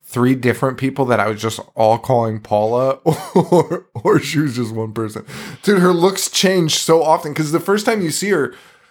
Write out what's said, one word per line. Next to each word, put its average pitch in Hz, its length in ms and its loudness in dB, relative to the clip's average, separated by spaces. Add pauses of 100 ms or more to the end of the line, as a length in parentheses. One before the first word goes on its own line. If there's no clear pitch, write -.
three 127 300 2
different 123 420 -2
people 135 280 -2
that 120 140 0
I 104 100 0
was 107 120 -6
just 110 180 -4 (160)
all 113 220 4
calling 113 420 0
Paula, 113 540 0
<laughs> - 420 -2
or, 175 520 2 (160)
or 180 160 4
she 151 200 -4
was 139 160 -2
just 113 180 -6
one 113 200 -6
person. 110 300 -8 (380)
Dude, 208 180 4
her 180 140 4
looks 185 360 0
change 180 460 2
so 165 280 2
often, 160 300 0
'cause 151 180 -4
the 160 80 0
first 208 260 -2
time 220 160 0
you 165 100 -2
see 196 200 -4
her, 139 220 0 (380)